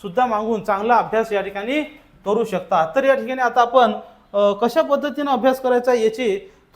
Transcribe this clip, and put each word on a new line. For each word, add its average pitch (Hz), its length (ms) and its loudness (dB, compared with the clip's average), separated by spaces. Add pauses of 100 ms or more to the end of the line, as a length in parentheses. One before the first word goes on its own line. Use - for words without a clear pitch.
सुद्धा 208 240 0
मागवून 220 380 -2
चांगला 214 320 2
अभ्यास 214 360 0
या 202 80 0
ठिकाणी 202 420 -4 (420)
करू 214 200 0
शकता. 175 520 -2
तर 269 80 0
या 269 100 6
ठिकाणी 254 260 -4
आता 240 200 0
आपण, 233 320 4 (400)
अ, 202 200 2
कशा 240 300 0
पद्धतीनं 285 480 -2
अभ्यास 262 300 0
करायचा 247 340 2
याची 220 560 -2 (260)